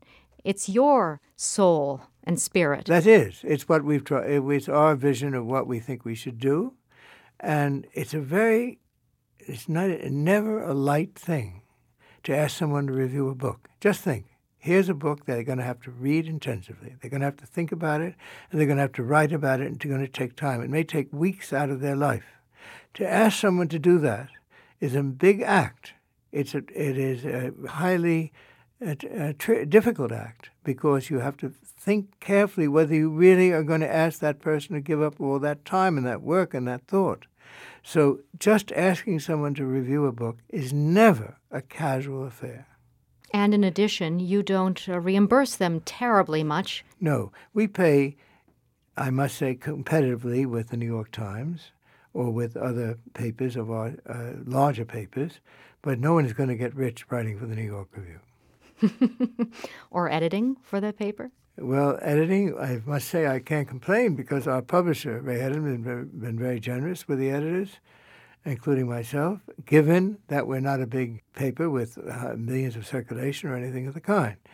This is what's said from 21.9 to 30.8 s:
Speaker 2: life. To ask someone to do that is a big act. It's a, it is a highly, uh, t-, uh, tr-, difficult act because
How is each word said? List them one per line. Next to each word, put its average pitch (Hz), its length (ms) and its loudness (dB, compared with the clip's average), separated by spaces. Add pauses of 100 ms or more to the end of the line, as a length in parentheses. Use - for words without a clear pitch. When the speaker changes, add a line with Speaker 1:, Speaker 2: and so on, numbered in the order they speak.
Speaker 2:
life. 135 260 0 (720)
To 202 120 -4
ask 202 320 4
someone 180 300 2
to 165 100 -4
do 175 220 6
that 127 300 -2 (500)
is 131 160 -2
a 143 80 0
big 175 380 4
act. 185 540 0 (360)
It's 143 240 -4
a, 143 40 -4
it 135 380 -4
is 135 280 -2
a 127 260 -4 (160)
highly, 165 640 0 (540)
uh, 151 100 -4
t-, - 140 -10
uh, 156 280 -4
tr-, - 280 0
difficult 151 480 4
act 113 360 -12 (140)
because 139 460 0